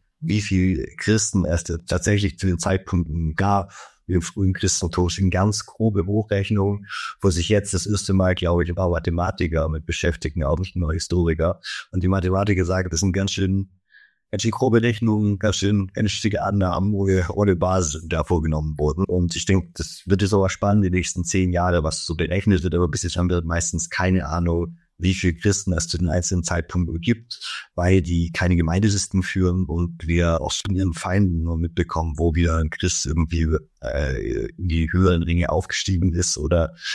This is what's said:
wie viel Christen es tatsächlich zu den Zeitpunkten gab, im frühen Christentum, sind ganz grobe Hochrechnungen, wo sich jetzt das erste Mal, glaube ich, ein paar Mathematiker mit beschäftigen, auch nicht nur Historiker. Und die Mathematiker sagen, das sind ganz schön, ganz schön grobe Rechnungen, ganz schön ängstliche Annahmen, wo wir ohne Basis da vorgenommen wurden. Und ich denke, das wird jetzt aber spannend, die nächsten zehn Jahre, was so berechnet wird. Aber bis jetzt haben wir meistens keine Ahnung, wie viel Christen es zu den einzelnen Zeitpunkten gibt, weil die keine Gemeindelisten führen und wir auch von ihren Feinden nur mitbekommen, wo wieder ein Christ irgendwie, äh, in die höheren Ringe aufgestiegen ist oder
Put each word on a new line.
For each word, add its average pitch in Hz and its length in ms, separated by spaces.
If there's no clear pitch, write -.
wie 107 220
viel 92 440
Christen 104 480
es 82 180
tatsächlich 98 760
zu 95 100
den 87 120
Zeitpunkten 85 760
gab, 98 360
im 90 140
frühen 95 320
Christentum, 90 560
sind 95 200
ganz 98 360
grobe 104 400
Hochrechnungen, 101 840
wo 98 80
sich 85 200
jetzt 104 240
das 90 120
erste 101 280
Mal, 92 220
glaube 87 280
ich, 85 60
ein 87 60
paar 92 140
Mathematiker 85 800
mit 78 160
beschäftigen, 80 580
auch 78 160
nicht 92 160
nur 82 180
Historiker. 82 640
Und 92 120
die 92 40
Mathematiker 95 580
sagen, 92 240
das 80 100
sind 95 140
ganz 98 180
schön, 98 380
ganz 104 120
schön 113 80
grobe 117 300
Rechnungen, 107 580
ganz 92 180
schön 98 380
ängstliche 104 480
Annahmen, 98 500
wo 98 140
wir 92 280
ohne 101 200
Basis 85 520
da 78 160
vorgenommen 78 540
wurden. 76 280
Und 87 300
ich 80 100
denke, 95 280
das - 320
wird 92 160
jetzt 101 120
aber 98 160
spannend, 101 360
die 90 60
nächsten 90 320
zehn 92 280
Jahre, 87 320
was - 220
so 82 100
berechnet 87 480
wird. 85 120
Aber 87 120
bis 78 160
jetzt 90 140
haben 87 120
wir 87 140
meistens 85 460
keine 90 380
Ahnung, 85 500
wie 92 160
viel 90 220
Christen 98 380
es - 140
zu 76 100
den 87 120
einzelnen 87 340
Zeitpunkten 82 580
gibt, - 760
weil 92 260
die 85 300
keine 90 240
Gemeindelisten 95 680
führen 92 420
und 85 420
wir 85 340
auch 76 120
von 101 220
ihren 92 180
Feinden 92 500
nur 85 140
mitbekommen, 82 600
wo 82 160
wieder 82 240
ein 80 120
Christ - 360
irgendwie, 80 520
äh, 62 640
in 92 100
die 82 240
höheren 90 320
Ringe 85 260
aufgestiegen 87 640
ist 87 240
oder 82 360